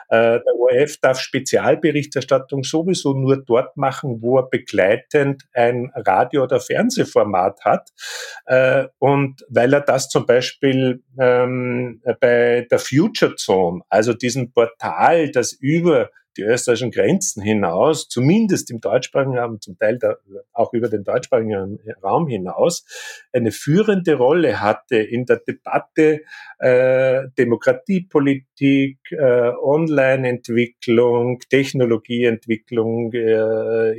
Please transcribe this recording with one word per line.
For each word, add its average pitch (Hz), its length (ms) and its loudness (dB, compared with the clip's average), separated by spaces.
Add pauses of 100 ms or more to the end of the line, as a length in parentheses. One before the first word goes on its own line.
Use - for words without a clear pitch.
Äh, 117 320 4
der 120 180 0
O 120 80 2
R 127 160 2
F 147 160 -4
darf 131 220 2
Spezialberichterstattung 135 1400 -2
sowieso 160 500 -2
nur 135 280 0
dort 123 340 0
machen, 131 460 -6
wo 123 160 2
er 127 100 0
begleitend 123 1040 0
ein 123 420 0
Radio- - 480 0
oder 127 160 0
Fernsehformat 117 1040 -2
hat. 131 260 0 (560)
Äh, 131 420 2 (100)
und 139 500 0
weil 120 240 2
er 143 100 4
das 135 260 0
zum 127 180 -2
Beispiel, 127 800 0 (140)
ähm, 123 840 0 (180)
bei 120 480 2
der 123 120 2
Future 147 560 0
Zone, 90 540 -2
also 110 240 2
diesem 123 380 -6
Portal, 117 800 0
das 120 220 -2
über 151 580 0 (280)
die - 40 -8
österreichischen 117 480 0
Grenzen 107 520 -2
hinaus, 104 680 0
zumindest 185 600 0
im 117 100 -12
deutschsprachigen 127 580 -2
Raum, 113 220 -6
zum 95 180 -18
Teil 110 200 0
da, 107 180 -2 (380)
auch 117 180 -2
über 117 160 -2
den 107 160 -6
deutschsprachigen 107 720 -4 (240)
Raum 120 240 0
hinaus, 110 600 -4 (460)
eine 113 200 0
führende 180 600 0
Rolle 131 480 2
hatte 110 340 -2
in 117 300 -2
der 120 100 2 (100)
Debatte, 151 760 -2 (360)
äh, 131 720 2 (100)
Demokratiepolitik, 135 1600 0 (120)
äh, 123 500 2
Online-Entwicklung, 123 1800 0 (120)
Technologieentwicklung, 117 1600 -2
äh, 113 880 0